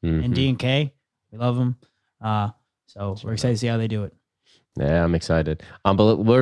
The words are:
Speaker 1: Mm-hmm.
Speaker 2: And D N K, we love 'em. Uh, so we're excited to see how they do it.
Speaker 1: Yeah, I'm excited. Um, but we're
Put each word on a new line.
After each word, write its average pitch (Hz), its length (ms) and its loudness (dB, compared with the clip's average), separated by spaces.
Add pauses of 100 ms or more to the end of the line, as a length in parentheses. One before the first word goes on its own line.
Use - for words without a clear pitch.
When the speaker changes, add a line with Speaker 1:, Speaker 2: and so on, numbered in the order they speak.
Speaker 1:
Mm-hmm. 80 200 0
Speaker 2:
And 123 100 -2
D 131 140 2
N 131 80 0
K, 135 360 -2 (400)
we 110 60 -16
love 123 200 0
'em. 123 180 0 (440)
Uh, 107 300 -2 (360)
so 101 380 -10
we're 113 80 -8
excited 120 220 0
to 107 40 -2
see 120 80 -4
how 117 100 -2
they 113 120 -2
do 104 160 -4
it. 95 100 -12 (640)
Speaker 1:
Yeah, 78 240 2
I'm 85 140 2
excited. 80 480 -2 (200)
Um, 98 120 2
but 107 220 4
we're 113 240 4